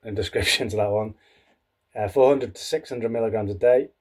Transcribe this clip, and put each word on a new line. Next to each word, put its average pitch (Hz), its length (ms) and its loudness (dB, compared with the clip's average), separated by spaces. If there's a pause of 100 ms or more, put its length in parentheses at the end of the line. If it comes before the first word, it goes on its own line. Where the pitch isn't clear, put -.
in 107 100 -8
description 104 540 -2
to 98 80 -6
that 104 140 0
one. 107 240 -2 (800)
Uh, 107 120 -4
four 131 200 6
hundred 131 260 0
to - 80 -16
six - 260 -6
hundred 117 220 -4
milligrams 110 400 -2
a 101 40 -6
day 123 340 4 (120)